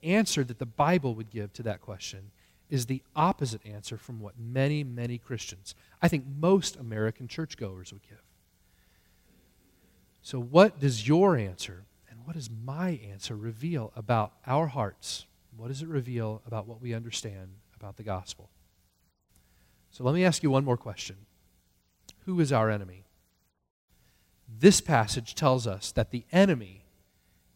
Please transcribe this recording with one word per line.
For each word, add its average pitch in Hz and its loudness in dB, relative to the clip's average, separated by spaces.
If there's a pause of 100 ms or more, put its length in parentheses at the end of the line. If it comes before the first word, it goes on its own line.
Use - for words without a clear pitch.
answer 180 2
that 123 -6
the 120 -6
Bible 143 2
would 110 -10
give 104 -8
to 120 -12
that 104 -4
question 101 -14 (380)
is 127 0
the 131 -4 (140)
opposite 151 0
answer 104 -12
from 113 -14
what 104 -14
many, 135 -2
many 120 -6
Christians, - -12 (260)
I 170 6
think 143 2 (160)
most 180 4
American 113 -4
churchgoers 98 -10
would 101 -20
give. - -20 (2000)
So - -8
what 156 6
does 120 0
your 175 6
answer 95 -6 (260)
and 117 -20
what 165 -10
does 123 -10 (160)
my 156 -4 (120)
answer 98 -10
reveal 117 -6
about 113 0 (120)
our 147 0
hearts? - -6 (320)
What 113 -10
does 135 -8
it 160 -8
reveal 120 -4
about 110 -8
what 113 -16
we 120 -6
understand 110 -8 (260)
about 101 -16
the 110 -16
gospel? 95 -8 (1400)
So - -10
let 131 2
me 180 4
ask 175 4
you 143 4
one 135 4
more 123 2
question. - -12 (1120)
Who 185 0
is 143 2
our 110 4
enemy? 95 -6 (1500)
This 190 10
passage 117 0
tells 131 2
us 98 -6
that - 0
the 120 -6
enemy 131 2 (720)